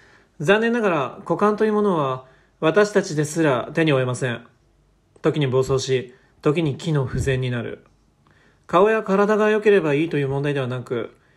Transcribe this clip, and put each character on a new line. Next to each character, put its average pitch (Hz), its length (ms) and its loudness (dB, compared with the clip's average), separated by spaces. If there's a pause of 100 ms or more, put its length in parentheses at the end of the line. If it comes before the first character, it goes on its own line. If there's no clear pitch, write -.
(380)
う。 151 60 -8
残 202 160 4
念 233 120 0
な 240 80 0
が 208 100 0
ら、 139 300 -2
股 165 160 -4
間 208 200 0
と 214 80 -2
い 214 60 2
う - 20 0
も 208 100 0
の 196 140 0
は、 131 300 -4 (340)
私 196 320 2
た 190 100 2
ち 156 140 -8
で 151 80 0
す 165 180 -2
ら 131 320 0
手 165 100 0
に 156 80 4
負 131 100 2
え - 20 -2
ま 123 100 -2
せ 123 160 -4
ん。 117 160 -10 (760)
時 156 180 0
に 143 60 0
暴 131 160 2
走 131 220 -2
し、 127 300 -4 (280)
時 151 200 2
に 139 140 -2
機 165 160 -6
能 139 120 0
不 123 160 -4
全 127 200 -2
に 127 100 -4
な 120 120 -6
る。 - 220 -12 (840)
顔 190 240 4
や 220 120 2
体 202 340 2
が 214 140 2
良 214 100 2
け 214 100 4
れ 196 100 6
ば 151 140 0
い 151 100 0
い 160 40 -2
と 151 100 -2
い 143 60 0
う 131 40 -2
問 139 140 -2
題 147 120 -2
で 139 60 -2
は 127 60 -4
な 123 160 -6
く、 117 340 -6 (200)